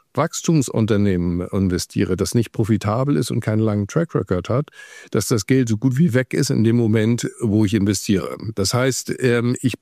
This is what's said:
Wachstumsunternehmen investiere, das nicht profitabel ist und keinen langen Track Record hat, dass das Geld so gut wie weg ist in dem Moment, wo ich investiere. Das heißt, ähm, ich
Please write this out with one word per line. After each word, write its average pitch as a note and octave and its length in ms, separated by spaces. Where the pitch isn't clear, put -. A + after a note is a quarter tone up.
Wachstumsunternehmen G2+ 1300
investiere, F#2 720
das F2+ 200
nicht A#2+ 160
profitabel A2 640
ist C#3 140
und A#2+ 80
keinen G#2+ 220
langen G#2 260
Track E3 260
Record - 340
hat, C3 220
dass - 180
das A#2 200
Geld C3 220
so A2 80
gut B2+ 200
wie D#3 160
weg B2+ 220
ist D3+ 160
in B2 120
dem A2+ 120
Moment, A2+ 520
wo G#2+ 240
ich F#2+ 80
investiere. G2 640
Das F#2+ 220
heißt, B2+ 420
ähm, A#2+ 440
ich B2 200